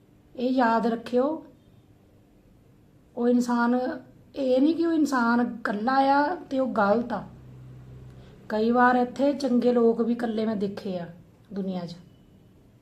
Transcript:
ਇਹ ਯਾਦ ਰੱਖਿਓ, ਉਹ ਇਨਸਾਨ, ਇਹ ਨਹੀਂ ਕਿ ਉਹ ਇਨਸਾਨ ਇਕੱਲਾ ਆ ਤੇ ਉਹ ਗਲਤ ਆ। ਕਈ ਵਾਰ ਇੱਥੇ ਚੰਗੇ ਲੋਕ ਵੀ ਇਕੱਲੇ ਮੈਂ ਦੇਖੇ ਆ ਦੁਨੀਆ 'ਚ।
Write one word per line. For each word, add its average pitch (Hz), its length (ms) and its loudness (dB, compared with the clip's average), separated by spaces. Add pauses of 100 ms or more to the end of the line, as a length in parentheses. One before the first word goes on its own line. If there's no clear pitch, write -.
(360)
ਇਹ 247 160 -2
ਯਾਦ 226 360 2
ਰੱਖਿਓ, 247 580 -2 (1700)
ਉਹ 240 100 0
ਇਨਸਾਨ, 240 520 2 (560)
ਇਹ 262 260 0
ਨਹੀਂ 320 140 4
ਕਿ 330 100 -2
ਉਹ 330 80 0
ਇਨਸਾਨ 247 480 2
ਇਕੱਲਾ 240 520 -4
ਆ 277 420 2
ਤੇ 269 240 -6
ਉਹ 262 80 0
ਗਲਤ 214 460 0
ਆ। 185 100 -8 (1300)
ਕਈ 220 220 0
ਵਾਰ 247 240 4
ਇੱਥੇ 254 380 0
ਚੰਗੇ 247 400 2
ਲੋਕ 226 280 4
ਵੀ 233 120 0
ਇਕੱਲੇ 226 320 -2
ਮੈਂ 220 100 -2
ਦੇਖੇ 196 440 -6
ਆ 165 80 -10 (460)
ਦੁਨੀਆ 185 320 -6
'ਚ। 160 100 -14 (880)